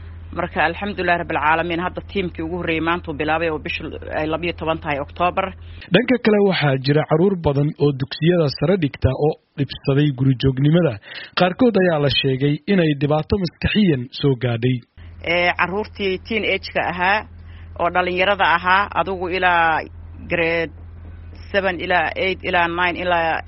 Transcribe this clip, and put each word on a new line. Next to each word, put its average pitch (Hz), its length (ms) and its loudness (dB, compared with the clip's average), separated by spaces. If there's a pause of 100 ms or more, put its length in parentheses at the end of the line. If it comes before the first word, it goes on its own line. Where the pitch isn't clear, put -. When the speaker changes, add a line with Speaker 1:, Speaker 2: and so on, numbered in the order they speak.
(320)
Speaker 1:
Marka 175 320 -2
alxamdulillaah 170 540 0
rabbil 160 200 -4
caalamiin, 165 420 0
hadda 180 220 -4
tiimkii 180 400 -6
ugu 165 160 -6
horreeyay 165 220 -2
maanta 170 300 -2
uu 151 40 -4
bilaabay 156 360 0
oo 151 80 -4
bisha 170 260 -8 (320)
ay 156 100 -2
labiyo 165 260 -4
toban 160 260 -4
tahay 147 220 -6
Oktoobar. 175 460 -2 (440)
Speaker 2:
Dhanka 233 280 4
kale, 214 240 4
waxaa 147 400 2
jira 143 240 2
carruur 180 320 2
badan 143 300 2 (100)
oo 147 140 4
dugsiyada 156 580 2
sare 156 260 0
dhigta 143 360 2
oo 147 200 0 (220)
dhibsaday 143 560 0
guri 131 240 2
joognimada. 143 580 2 (440)
Qaarkood 185 420 4
ayaa 175 240 4
la 143 80 4
sheegay 135 440 2 (100)
inay 175 340 4
dhibaato 151 400 0
maskaxiyan 175 720 2
soo 139 240 2
gaadhay. 120 420 0 (440)
Speaker 1:
Eh, 175 340 0
carruurtii 190 640 -2
teenage-ka 190 640 -4
ahaa 180 360 0 (580)
oo 170 140 0
dhalinyarada 180 540 2
ahaa, 175 380 4 (120)
adigu 180 340 -2
ilaa 170 520 2 (480)
grade 165 440 -2 (760)
seven 190 340 0
ilaa 175 340 0
eight 185 280 -4
ilaa 180 260 0
nine 170 300 -2
ilaa, 170 500 0